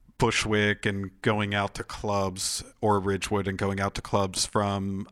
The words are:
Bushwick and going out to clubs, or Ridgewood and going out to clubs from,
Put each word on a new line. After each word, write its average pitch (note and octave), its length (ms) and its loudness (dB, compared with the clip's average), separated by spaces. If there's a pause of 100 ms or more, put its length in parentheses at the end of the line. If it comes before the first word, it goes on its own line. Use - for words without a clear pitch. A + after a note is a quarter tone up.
(180)
Bushwick G#2 680 2
and G2 260 -2 (100)
going G#2 340 2
out G2+ 200 0
to - 80 -8
clubs, G2 800 -2 (200)
or G#2 180 4
Ridgewood G2 480 0
and G2 100 -4
going G2 220 0
out G2 160 -2
to - 60 -4
clubs G2 440 0
from, G2 680 -2